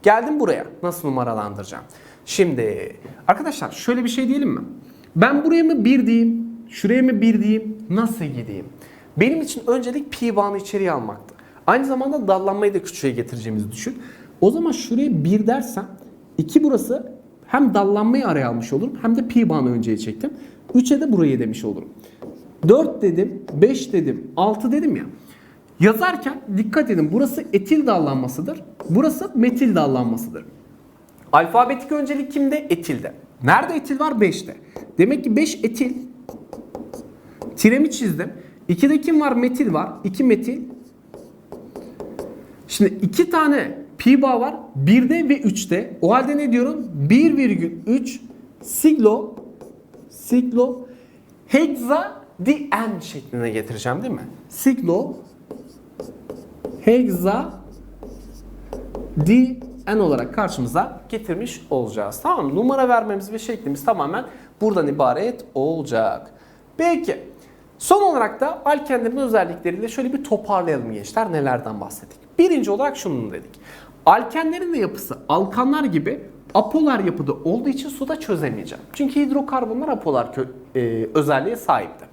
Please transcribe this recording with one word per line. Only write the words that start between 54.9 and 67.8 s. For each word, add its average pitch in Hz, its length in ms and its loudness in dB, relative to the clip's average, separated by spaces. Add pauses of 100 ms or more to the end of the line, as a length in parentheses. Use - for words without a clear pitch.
hegza 220 720 0 (1700)
D 240 400 4 (300)
N 214 160 0
olarak 135 320 0
karşımıza 165 760 -2
getirmiş 214 640 -8
olacağız. 107 520 -4
Tamam 294 240 0
mı? 139 80 -2
Numara 254 340 2
vermemiz 214 440 0
ve 220 60 -8
şeklimiz 139 460 -8
tamamen 190 400 0 (360)
buradan 196 260 2
ibaret 147 580 0 (100)
olacak. 135 760 -2 (460)
Peki. 339 440 0 (580)
Son 403 240 4